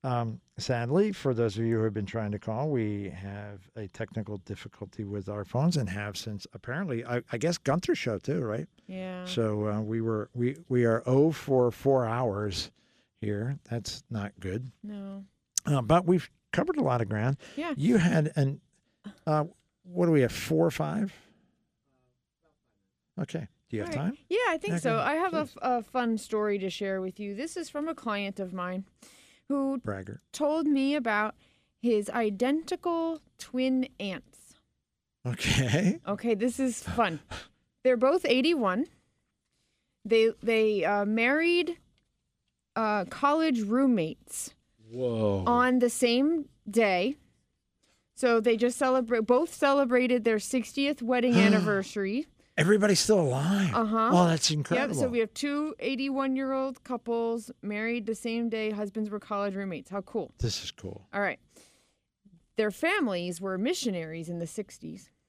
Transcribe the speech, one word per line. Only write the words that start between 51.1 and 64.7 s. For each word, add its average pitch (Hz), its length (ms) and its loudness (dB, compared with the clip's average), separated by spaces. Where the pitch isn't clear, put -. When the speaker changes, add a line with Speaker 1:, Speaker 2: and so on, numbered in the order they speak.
Speaker 1:
<gasps> - 20 6
Speaker 2:
anniversary. 196 920 2
Speaker 1:
Everybody's 196 420 6
still 214 220 4
alive. 156 540 2
Speaker 2:
Uh-huh. 226 380 2
Speaker 1:
Oh, 175 140 6
that's 160 220 2
Speaker 2:
Yep, 151 80 0
Speaker 1:
incredible. 208 380 0
Speaker 2:
so 269 140 0
we 240 100 0
have 220 140 -2
two 294 460 -4
eighty-one-year-old 269 1040 -2
couples 233 680 -4
married 214 460 -4
the 226 80 -4
same 233 340 -4
day. 220 220 -2
Husbands 208 380 -4
were 208 100 -6
college 202 360 -4
roommates. 190 360 -8
How 196 100 -6
cool. 190 380 -6
Speaker 1:
This - 240 -2
is - 80 -10
cool. - 420 -14
Speaker 2:
All 202 80 -2
right. 190 180 -2
Their 214 160 0
families 190 680 -2
were 190 180 -6
missionaries 180 720 -4
in 170 100 -6
the 170 80 -6
sixties. - 640 -12